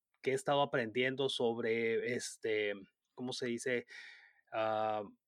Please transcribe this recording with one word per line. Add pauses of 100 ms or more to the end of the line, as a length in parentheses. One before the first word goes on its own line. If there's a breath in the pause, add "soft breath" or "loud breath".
(220)
que
he
estado
aprendiendo
sobre,
este, (400)
¿cómo
se
dice? (640 loud breath)
Ah, (260)